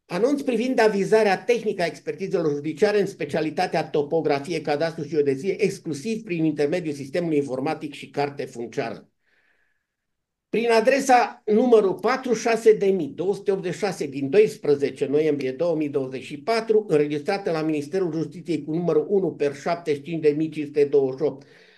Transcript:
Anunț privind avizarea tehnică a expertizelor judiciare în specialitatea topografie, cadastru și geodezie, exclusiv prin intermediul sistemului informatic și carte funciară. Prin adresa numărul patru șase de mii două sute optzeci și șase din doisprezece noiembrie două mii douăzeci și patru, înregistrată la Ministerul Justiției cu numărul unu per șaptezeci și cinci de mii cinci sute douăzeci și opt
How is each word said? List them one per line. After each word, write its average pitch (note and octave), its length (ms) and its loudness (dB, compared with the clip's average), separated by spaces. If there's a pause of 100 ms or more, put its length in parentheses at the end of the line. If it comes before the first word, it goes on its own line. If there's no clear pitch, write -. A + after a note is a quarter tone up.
Anunț A#3 360 0
privind B3 380 -2
avizarea G3+ 640 2
tehnică G#3+ 380 0
a E3+ 40 0
expertizelor E3 680 -2
judiciare D#3 460 0
în F#3+ 60 2
specialitatea D#3+ 840 -2
topografie, D3+ 720 -2
cadastru D#3+ 420 -2
și D3 60 -10
geodezie, D#3 540 0
exclusiv G#3 600 -4
prin E3 200 -4
intermediul D3+ 500 0
sistemului D3 440 -4
informatic C#3+ 560 -4
și - 160 -16
carte C#3 360 -4
funciară. A2+ 640 -8 (1400)
Prin A#3 220 0
adresa B3 760 4
numărul G#3+ 480 6
patru B3+ 400 -2
șase A3+ 400 4
de - 120 -2
mii F#3+ 220 2
două F3+ 260 -2
sute G3 180 -4
optzeci F3+ 220 -2
și - 60 -12
șase F#3 280 -4
din C#3 220 -4
doisprezece C#3+ 760 2
noiembrie C#3+ 460 0
două D#3+ 240 -2
mii D3+ 140 -2
douăzeci C3 340 -4
și C#3+ 180 -12
patru, A3 460 2
înregistrată D#3 640 0
la D#3+ 100 0
Ministerul D#3 520 -2
Justiției D#3 500 -4
cu D#3 100 -6
numărul D#3+ 360 0
unu F#3 220 2
per C#3+ 240 -2
șaptezeci D#3+ 480 -4
și E3+ 60 -12
cinci E3 120 -4
de D3+ 80 4
mii D#3 200 2
cinci D3+ 160 -8
sute C#3+ 200 2
douăzeci C3+ 320 2
și E3 60 -6
opt C3+ 220 -4 (320)